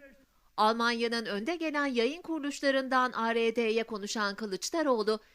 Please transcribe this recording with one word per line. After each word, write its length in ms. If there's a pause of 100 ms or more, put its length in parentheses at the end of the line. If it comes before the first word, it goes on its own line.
(560)
Almanya'nın 680
önde 320
gelen 300
yayın 360
kuruluşlarından 920
A 220
R 220
D'ye 260
konuşan 520
Kılıçdaroğlu, 840 (140)